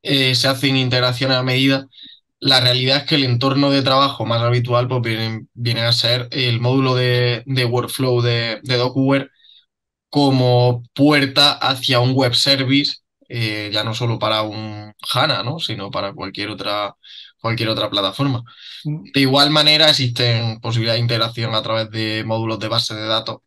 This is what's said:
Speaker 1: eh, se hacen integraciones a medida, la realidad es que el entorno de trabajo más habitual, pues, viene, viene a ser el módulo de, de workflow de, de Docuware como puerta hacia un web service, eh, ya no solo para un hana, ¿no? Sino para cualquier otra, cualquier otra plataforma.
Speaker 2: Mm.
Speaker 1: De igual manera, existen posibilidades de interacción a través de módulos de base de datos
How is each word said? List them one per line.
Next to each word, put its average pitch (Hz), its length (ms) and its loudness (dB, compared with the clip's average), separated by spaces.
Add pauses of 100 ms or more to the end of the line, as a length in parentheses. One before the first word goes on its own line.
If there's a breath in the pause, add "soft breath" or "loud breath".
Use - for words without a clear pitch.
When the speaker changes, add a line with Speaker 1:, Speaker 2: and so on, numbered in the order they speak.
Speaker 1:
eh, 135 320 2
se 123 120 0
hacen 135 300 0
integraciones 127 600 0
a 127 60 -2
medida, 135 440 2 (540 loud breath)
la 135 200 4
realidad 127 380 2
es 143 60 -6
que 160 100 0
el 139 100 2
entorno 135 460 2
de 139 120 2
trabajo 135 420 2
más 117 180 0
habitual, 123 460 2
pues, 127 140 0
viene, 113 520 -4
viene 117 280 -2
a 117 100 2
ser 120 380 0
el 123 300 0
módulo 131 340 2
de, 123 520 0
de 127 180 0
workflow 123 560 0
de, 117 420 -2
de 123 140 0
Docuware 135 540 0 (800 soft breath)
como 123 760 4 (100)
puerta 143 600 4
hacia 123 480 0
un 131 120 2
web 127 220 2
service, 135 600 2 (320)
eh, 107 440 -4
ya 107 100 -2
no 113 100 -4
solo 117 260 -2
para 110 240 0
un 107 500 -10 (200)
hana, 123 300 0
¿no? 151 160 -6
Sino 101 320 -8
para 98 220 -6
cualquier 98 360 -8
otra, 101 460 -6 (460 loud breath)
cualquier 113 280 -2
otra 113 200 -2
plataforma. 104 540 -2 (420 loud breath)
Speaker 2:
Mm. 151 280 -8
Speaker 1:
De 139 80 2
igual 139 300 4
manera, 151 380 4
existen 117 720 0
posibilidades 117 380 -2
de 120 40 0
interacción 113 520 -2
a 107 80 0
través 110 280 -2
de 110 340 -4
módulos 113 340 -2
de 110 100 -6
base 113 260 -4
de 107 120 -8
datos 113 400 -4